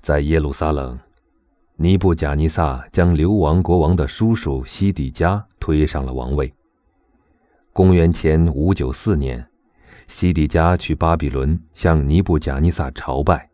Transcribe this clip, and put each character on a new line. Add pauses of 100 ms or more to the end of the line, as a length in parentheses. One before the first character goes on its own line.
在
耶
路
撒
冷， (760)
尼
布
贾
尼
撒
将
流
亡
国
王
的
叔
叔
西
底
家 (140)
推
上
了
王
位。 (1200)
公
元
前
五
九
四
年， (600)
西
底
家
去
巴
比
伦 (140)
向
尼
布
贾
尼
撒
朝
拜